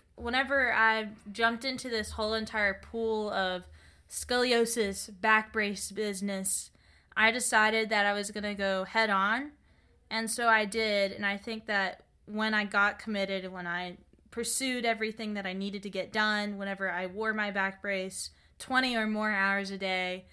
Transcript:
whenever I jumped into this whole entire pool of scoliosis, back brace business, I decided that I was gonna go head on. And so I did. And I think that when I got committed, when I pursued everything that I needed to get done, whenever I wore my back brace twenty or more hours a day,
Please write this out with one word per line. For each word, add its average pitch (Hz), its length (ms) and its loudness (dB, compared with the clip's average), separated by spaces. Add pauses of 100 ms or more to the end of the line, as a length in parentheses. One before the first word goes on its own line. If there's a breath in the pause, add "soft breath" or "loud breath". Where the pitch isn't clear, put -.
(160)
whenever 254 560 0
I 220 380 4 (200)
jumped 233 340 0
into 262 240 -6
this 220 240 -4
whole 214 220 -2
entire 214 400 0
pool 220 560 -4
of 180 320 -2 (480 soft breath)
scoliosis, 233 1000 2 (120)
back 214 320 4
brace 208 400 -2
business, 196 800 -2 (460 soft breath)
I 220 140 6
decided 220 600 4
that 208 160 4
I 202 60 2
was 202 180 -2
gonna 208 240 -4
go 196 300 0
head 220 260 2
on. 214 420 2 (580)
And 220 200 -2
so 240 180 0
I 220 160 6
did. 202 480 0
And 202 120 -6
I 202 120 0
think 220 300 -8
that 196 380 -2 (220)
when 214 280 0
I 208 100 2
got 202 340 2
committed, 196 540 -4
when 180 140 -10
I 180 320 -6 (320)
pursued 247 540 -2
everything 220 500 -2
that 202 120 -4
I 185 60 -4
needed 196 320 -4
to 202 60 -6
get 185 220 -6
done, 208 460 0
whenever 196 320 -4
I 180 160 -4
wore 214 260 -2
my 214 180 -2
back 190 300 -2
brace 190 500 -4 (280 soft breath)
twenty 254 380 0
or 220 100 0
more 214 240 0
hours 196 400 2
a 196 80 -6
day, 185 540 -2